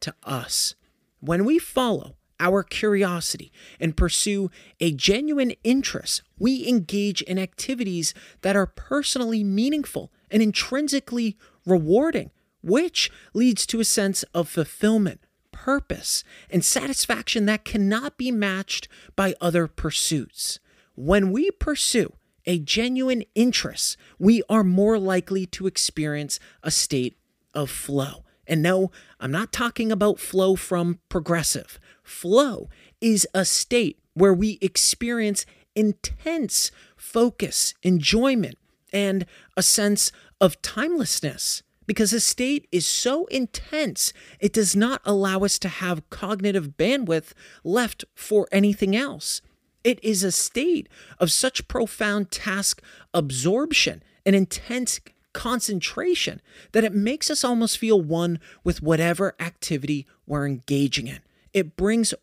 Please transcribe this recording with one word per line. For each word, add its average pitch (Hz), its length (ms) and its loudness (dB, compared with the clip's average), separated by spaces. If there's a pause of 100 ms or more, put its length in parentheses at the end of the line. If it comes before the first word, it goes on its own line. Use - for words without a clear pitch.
to - 220 -10
us. - 520 -4 (460)
When 170 240 0
we 302 140 4
follow 240 580 -2 (220)
our 185 240 2
curiosity 190 880 -2 (300)
and 160 160 -2
pursue 196 540 0 (280)
a 170 140 0
genuine 254 600 2 (120)
interest, - 580 0 (160)
we 247 300 0
engage 202 540 0
in 185 160 -4
activities 190 720 -4 (300)
that 196 140 2
are 190 100 2
personally 233 760 -2
meaningful 214 680 -2 (180)
and 214 120 4
intrinsically 240 920 -2 (280)
rewarding, 185 640 2 (320)
which 269 480 0 (220)
leads 233 340 2
to 226 140 -2
a 226 40 2
sense 196 380 0 (120)
of 170 140 0
fulfillment, 202 720 0 (320)
purpose, - 720 -4 (260)
and 175 140 2
satisfaction 247 840 -2
that 214 180 0
cannot 220 540 -2
be 254 120 -4
matched 196 580 -4 (260)
by 190 260 0
other 170 260 2
pursuits. - 920 -4 (360)
When 190 380 4
we 302 180 0
pursue - 600 -2 (320)
a 180 140 0
genuine 247 680 -2 (100)
interest, - 640 0 (220)
we 220 300 6
are 220 140 4
more 196 360 4
likely 190 480 -2
to 185 200 -6
experience 147 720 -4 (240)
a 160 80 -4
state 127 460 0 (380)
of 143 160 -4
flow. 139 540 -6 (220)
And 156 160 2
no, 185 300 2 (260)
I'm 127 140 -4
not 196 200 -4
talking 233 380 -2
about 208 300 2
flow 190 340 2
from 175 540 -2
Progressive. 165 720 -2 (240)
Flow 226 640 2 (320)
is 220 340 4
a 190 100 2
state - 540 0 (160)
where 190 180 8
we 202 280 2
experience 214 840 0 (300)
intense - 960 -2 (260)
focus, - 840 -2
enjoyment, 196 760 2 (360)
and 196 340 0 (300)
a 190 60 0
sense 208 500 2 (280)
of 185 220 2
timelessness. - 1000 -4 (200)
Because 214 280 0
a 233 80 2
state 277 500 -2
is 175 160 0
so 285 400 0
intense, - 840 -4 (260)
it 202 140 0
does 202 240 2
not 233 280 2
allow 196 360 0
us 196 180 0
to 190 100 -4
have 175 420 -6
cognitive 190 640 -4
bandwidth 175 560 0 (320)
left 214 400 0 (100)
for - 380 0
anything 196 420 2
else. - 460 -4 (440)
It 240 180 2
is 196 220 0
a 185 80 0
state - 560 -2 (320)
of 170 100 2
such - 380 -2
profound 208 640 -2
task - 500 -4 (320)
absorption 170 880 0 (220)
and 196 100 6
intense 233 640 -2 (320)
concentration - 1080 -4 (320)
that 220 100 4
it 220 100 2
makes 214 380 0
us 294 140 -2
almost 233 340 0
feel 220 220 4
one 170 400 -2 (240)
with - 180 -2
whatever 165 560 0
activity 151 680 -6 (200)
we're 143 200 -4
engaging 139 600 0
in. 135 140 -12 (320)
It 175 240 -2
brings 214 360 2 (100)